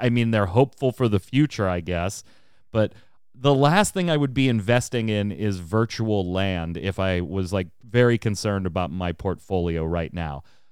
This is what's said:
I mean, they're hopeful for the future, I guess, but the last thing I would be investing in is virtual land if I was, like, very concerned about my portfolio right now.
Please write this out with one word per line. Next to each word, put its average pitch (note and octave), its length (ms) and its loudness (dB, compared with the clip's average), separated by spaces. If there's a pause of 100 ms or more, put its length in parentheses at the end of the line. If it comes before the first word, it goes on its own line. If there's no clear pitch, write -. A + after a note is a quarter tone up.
I B2 80 0
mean, A#2 220 2
they're G#2 160 2
hopeful B2 460 2
for B2 160 0
the G#2 120 2
future, B2+ 480 0
I F2+ 120 -2
guess, F2 440 -4 (460)
but G#2+ 240 0 (400)
the C#3 200 2
last D3+ 380 4
thing F3+ 160 -2
I D#3+ 80 2
would C#3+ 160 0
be C3 160 2
investing A#2 600 0
in G#2 200 0
is G2+ 280 -4
virtual G#2 760 -2
land F2+ 460 -2
if F#2 200 -4
I F#2+ 220 0
was, F2+ 320 -4
like, F#2 160 -2 (180)
very A#2+ 300 4
concerned G2+ 480 -2
about F2+ 260 -2
my F2 220 -4
portfolio F2 720 -4
right E2+ 300 -4
now. D#2 280 -8 (300)